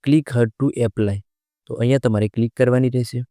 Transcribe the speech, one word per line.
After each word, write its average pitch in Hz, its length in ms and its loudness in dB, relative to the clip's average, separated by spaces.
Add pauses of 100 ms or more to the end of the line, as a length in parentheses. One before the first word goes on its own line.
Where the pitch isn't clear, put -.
click 147 320 0
here 117 140 2 (100)
to 135 80 0 (180)
apply. 101 320 -2 (480)
તો - 160 -10
અહીંયા 127 240 2
તમારે 107 300 2
ક્લિક 113 240 -2
કરવાની 127 300 2
રહેશે. 123 300 -4 (120)